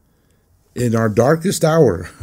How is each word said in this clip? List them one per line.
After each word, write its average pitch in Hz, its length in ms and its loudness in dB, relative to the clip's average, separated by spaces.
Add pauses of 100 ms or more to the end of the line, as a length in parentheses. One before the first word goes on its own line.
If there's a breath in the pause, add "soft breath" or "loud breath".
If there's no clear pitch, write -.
(760)
in 117 200 -2
our 113 140 0
darkest 160 560 0
hour 123 440 2 (140)